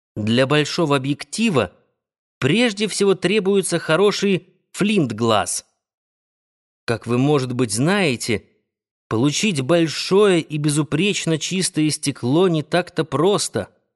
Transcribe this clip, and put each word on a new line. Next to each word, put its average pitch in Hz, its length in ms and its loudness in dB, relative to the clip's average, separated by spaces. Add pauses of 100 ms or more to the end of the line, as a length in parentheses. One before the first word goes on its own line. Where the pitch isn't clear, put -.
(160)
Для 113 300 2
большого 147 520 0
объектива 139 760 -2 (680)
прежде 208 480 0
всего 196 280 0
требуется 190 640 0
хороший 190 760 0 (180)
флинт-глаз. 117 920 0 (1200)
Как 113 220 -6
вы, 120 100 0
может 131 360 0
быть, 123 180 -2
знаете, 131 760 0 (600)
получить 143 540 0
большое 170 800 2
и 151 160 -8
безупречно 156 800 0
чистое 160 520 -2
стекло 143 580 0
не 156 160 0
так-то 175 400 -2
просто. 151 680 -2 (260)